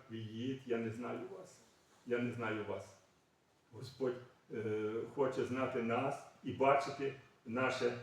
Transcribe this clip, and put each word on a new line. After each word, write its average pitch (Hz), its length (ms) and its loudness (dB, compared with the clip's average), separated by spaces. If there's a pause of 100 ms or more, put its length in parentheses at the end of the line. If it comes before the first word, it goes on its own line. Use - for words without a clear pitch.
(100)
«Відійдіть, 113 560 -4
я 117 120 2
не 113 120 0
знаю 120 300 -4 (180)
вас, - 220 -16 (460)
я 120 120 2
не 120 120 0
знаю 110 380 -2
вас». - 280 -6 (760)
Господь, 123 440 -2 (360)
е, 107 400 0 (220)
хоче 127 300 2
знати 123 380 0
нас 117 400 2 (220)
і - 80 -2
бачити 139 600 4 (320)
наше, 123 460 2 (100)